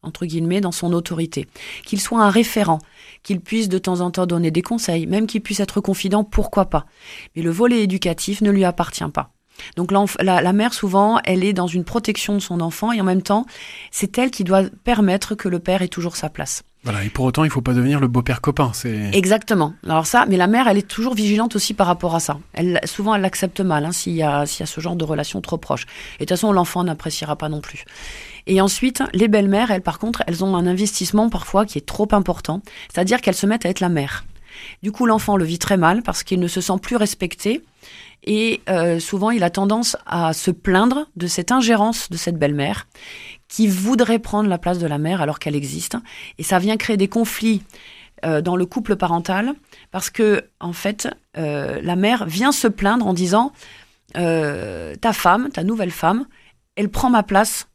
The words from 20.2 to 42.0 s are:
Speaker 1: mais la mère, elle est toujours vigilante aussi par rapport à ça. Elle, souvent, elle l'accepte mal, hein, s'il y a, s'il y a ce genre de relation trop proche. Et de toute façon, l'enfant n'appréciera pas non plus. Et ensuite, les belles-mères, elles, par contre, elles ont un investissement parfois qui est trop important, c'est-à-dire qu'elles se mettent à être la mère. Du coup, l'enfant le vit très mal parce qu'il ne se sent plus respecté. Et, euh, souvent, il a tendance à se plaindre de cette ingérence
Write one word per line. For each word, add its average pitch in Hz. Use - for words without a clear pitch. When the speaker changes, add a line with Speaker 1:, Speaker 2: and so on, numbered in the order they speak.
Speaker 1:
mais 185
la 180
mère, 233
elle 202
est 202
toujours 240
vigilante 214
aussi 202
par 196
rapport 175
à 165
ça. 147
Elle, 175
souvent, 208
elle 202
l'accepte 185
mal, 156
hein, 170
s'il 175
y 165
a, 143
s'il -
y 175
a 156
ce -
genre 175
de 165
relation 151
trop -
proche. -
Et -
de -
toute -
façon, 202
l'enfant 180
n'appréciera 151
pas 156
non 151
plus. -
Et 190
ensuite, 254
les 202
belles-mères, 208
elles, 185
par 170
contre, 226
elles 170
ont 190
un 175
investissement 202
parfois -
qui 160
est -
trop 214
important, 190
c'est-à-dire 190
qu'elles 190
se -
mettent 220
à 175
être 165
la 180
mère. 143
Du 208
coup, 240
l'enfant 214
le 185
vit 170
très -
mal 180
parce -
qu'il 185
ne 175
se 180
sent 185
plus -
respecté. 208
Et, 220
euh, 170
souvent, 202
il 226
a 175
tendance 202
à 165
se -
plaindre 226
de 175
cette 175
ingérence 226